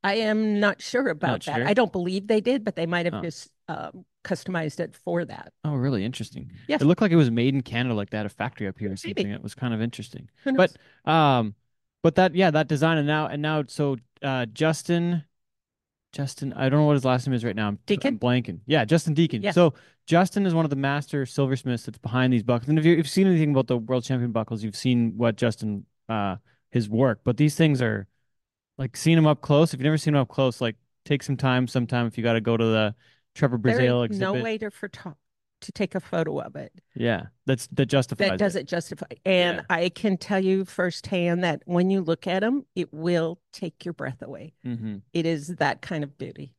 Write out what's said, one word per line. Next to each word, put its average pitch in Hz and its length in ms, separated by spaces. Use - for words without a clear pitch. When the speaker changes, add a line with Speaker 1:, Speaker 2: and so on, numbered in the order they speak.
Speaker 1:
I 202 100
am 214 440
not 202 240
sure 254 260
about 151 200
Speaker 2:
Not 120 160
Speaker 1:
that. 147 120
Speaker 2:
sure? 120 120
Speaker 1:
I 208 60
don't 214 180
believe 185 340
they 220 140
did, 240 240
but 202 120
they 170 100
might 170 200
have 170 80
Speaker 2:
Oh. 101 80
Speaker 1:
just, - 280
um, 160 360
customized 170 560
it 165 140
for 170 300
that. - 280
Speaker 2:
Oh, 151 100
really? 123 300
Interesting. 113 460
Speaker 1:
Yes. 302 120
Speaker 2:
It - 40
looked 165 160
like 208 100
it 165 60
was 143 140
made 120 240
in 139 60
Canada, 120 340
like 101 160
they 110 60
had 107 100
a - 20
factory 107 400
up 92 100
here 104 100
or - 20
Speaker 1:
Maybe. 180 320
Speaker 2:
something. 101 100
It - 100
was - 120
kind 120 200
of 110 60
interesting. - 480
Speaker 1:
Who 269 80
knows? - 240
Speaker 2:
But, 156 60
um, 135 440
but 165 140
that, 185 180
yeah, 185 160
that 151 180
design, 156 300
and 143 80
now, 151 200
and 147 160
now, 151 240
so, 143 300
uh, 131 240
Justin, 160 760
Justin, 139 400
I 131 160
don't 143 120
know 151 60
what 147 80
his 135 100
last 127 220
name 135 80
is 117 100
right 104 120
now. 107 120
I'm, 101 180
Speaker 1:
Deacon? 233 280
Speaker 2:
I'm - 40
blanking. 123 480
Yeah, 139 180
Justin 156 300
Deacon. 139 280
Speaker 1:
Yes. 190 120
Speaker 2:
So 170 200
Justin 190 400
is 175 80
one 165 100
of 147 60
the 143 60
master 139 500
silversmiths 131 580
that's - 140
behind 127 340
these 117 100
buckles. 120 260
And 156 100
if 156 60
you, 170 80
if 156 60
you've 156 100
seen 190 180
anything 160 240
about 131 160
the 123 120
world 120 260
champion 123 260
buckles, 110 320
you've 107 140
seen 117 400
what 117 200
Justin, 107 500
uh, 101 280
his 113 180
work. 110 360
But 123 140
these 151 160
things 151 260
are, 110 260
like, 131 180
seeing 165 220
'em 156 80
up 151 140
close. 151 340
If 127 60
you've 127 40
never 151 140
seen 151 160
'em 143 60
up 123 80
close, 131 320
like, 117 160
take 143 180
some 139 140
time 127 300
sometime 120 400
if 110 100
you 117 60
gotta 113 180
go 117 160
to 113 80
the 110 300
Trevor 123 220
Speaker 1:
There 113 160
is 123 60
Speaker 2:
Brazil 123 200
Speaker 1:
no 120 40
Speaker 2:
exhibit. 107 400
Speaker 1:
way 220 160
to 214 120
photo-, - 460
to - 100
take - 220
a 185 60
photo 156 380
of - 160
it. 143 160
Speaker 2:
Yeah, 117 340
that's, 135 220
that - 180
justifies 139 420
Speaker 1:
That 92 100
does 196 180
Speaker 2:
it. 170 60
Speaker 1:
it 139 40
justify. - 400
And 180 340
Speaker 2:
Yeah. - 120
Speaker 1:
I 175 180
can 190 300
tell 190 260
you 190 220
firsthand 175 760
that 170 220
when 175 240
you 196 140
look 160 240
at 190 180
'em, 254 300
it 180 180
will 165 480
take - 340
your 170 80
breath 135 260
away. 143 320
Speaker 2:
Mm-hmm. 110 320
Speaker 1:
It 165 100
is 156 220
that 151 340
kind 156 240
of 139 140
beauty. 135 400